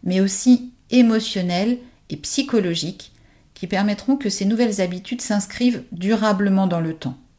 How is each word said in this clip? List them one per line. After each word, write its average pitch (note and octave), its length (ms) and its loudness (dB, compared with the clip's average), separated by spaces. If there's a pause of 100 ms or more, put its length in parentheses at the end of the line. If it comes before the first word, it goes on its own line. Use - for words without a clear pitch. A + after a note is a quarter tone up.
mais F3+ 160 0
aussi A#3+ 520 4 (180)
émotionnels A3 880 2 (300)
et D3+ 80 -8
psychologiques F3+ 960 -4 (420)
qui - 140 -10
permettront G#3 500 0
que A3 120 -4
ces F#3+ 160 -2
nouvelles G#3+ 360 0
habitudes F3+ 400 -4
s'inscrivent A3+ 720 -2
durablement G3 760 2
dans E3+ 140 0
le D#3+ 120 -4
temps C3 240 -8 (220)